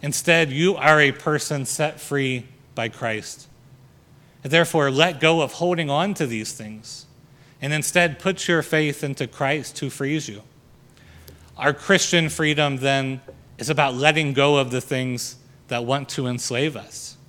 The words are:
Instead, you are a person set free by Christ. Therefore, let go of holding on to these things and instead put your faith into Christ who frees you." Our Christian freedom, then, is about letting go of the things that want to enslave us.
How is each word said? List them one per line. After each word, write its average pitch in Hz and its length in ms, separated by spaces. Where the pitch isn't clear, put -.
Instead, 160 500
you 170 240
are 151 240
a 143 120
person 147 540
set - 340
free 131 460
by 117 160
Christ. - 580
Therefore, 156 480
let 147 300
go 160 220
of 135 120
holding 170 360
on 170 260
to 160 100
these 110 280
things 107 520
and 143 120
instead 156 440
put 190 300
your 165 160
faith 151 400
into 139 240
Christ 139 520
who 143 100
frees 143 380
you." 104 140
Our 143 180
Christian 170 560
freedom, 147 480
then, 135 440
is 156 100
about 139 260
letting 147 380
go 143 240
of 131 140
the 127 100
things 127 540
that 120 180
want 135 240
to 135 160
enslave 123 500
us. - 420